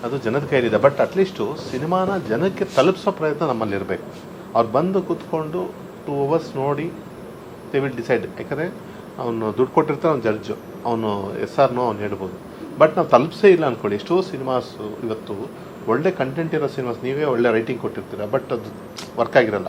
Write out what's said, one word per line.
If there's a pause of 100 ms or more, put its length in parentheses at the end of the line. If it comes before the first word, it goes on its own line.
ಅದು
ಜನದ
ಕೈಯಲ್ಲಿದೆ.
But
at
least (140)
ಸಿನಿಮಾನ
ಜನಕ್ಕೆ
ತಲುಪಿಸೋ
ಪ್ರಯತ್ನ
ನಮ್ಮಲ್ಲಿರ್ಬೇಕು. (500)
ಅವ್ರು
ಬಂದು
ಕೂತ್ಕೊಂಡು (400)
ಟೂ
ಅವರ್ಸ್
ನೋಡಿ (800)
they
will
decide.
ಯಾಕಂದ್ರೆ (520)
ಅವನು
ದುಡ್ಡು
ಕೊಟ್ಟಿರ್ತಾನೆ,
ಅವ್ನು
ಜಡ್ಜ್, (320)
ಅವನು
yes
or
no
ಅವ್ನು
ಹೇಳ್ಬೋದು. (460)
But
ನಾವು
ತಲುಪಿಸೇ
ಇಲ್ಲ
ಅನ್ಕೊಳ್ಳಿ.
ಎಷ್ಟೋ
ಸಿನಿಮಾಸ್ (280)
ಇವತ್ತು (380)
ಒಳ್ಳೆ
ಕಂಟೆಂಟ್
ಇರೋ
ಸಿನಿಮಾಸ್,
ನೀವೇ
ಒಳ್ಳೆ
ರೈಟಿಂಗ್
ಕೊಟ್ಟಿರ್ತೀರ,
but
ಅದು (460)
ವರ್ಕ್
ಆಗಿರಲ್ಲ.